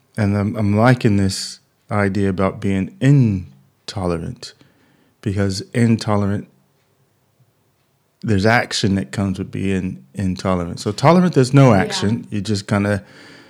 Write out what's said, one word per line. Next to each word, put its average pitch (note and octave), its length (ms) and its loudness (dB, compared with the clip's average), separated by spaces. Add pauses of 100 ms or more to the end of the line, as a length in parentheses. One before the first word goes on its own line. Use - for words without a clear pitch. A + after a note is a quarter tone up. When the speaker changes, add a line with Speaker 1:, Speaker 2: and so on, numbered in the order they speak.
(180)
Speaker 1:
and G2+ 180 0
I'm, G2+ 200 -2
I'm G#2 200 0
liking A#2 420 4
this - 420 -4 (320)
idea G2 380 0
about F#2+ 300 -2
being G2 400 -4
intolerant, F#2+ 1500 -2 (680)
because G2 400 -4 (120)
intolerant, G#2+ 760 0 (1700)
there's G2+ 240 0
action A2 500 0
that G2 160 -4
comes G2 280 -4
with - 120 -8
being F#2+ 600 -4
intolerant. F#2 680 -4
So G#2+ 120 -6
tolerant, E3+ 440 2
there's C3 180 2
no C#3 200 8
Speaker 2:
Yeah. - 80 6
Speaker 1:
action. - 480 -2
You G#2+ 120 -4
just G2 260 -4
kinda G2+ 360 0 (460)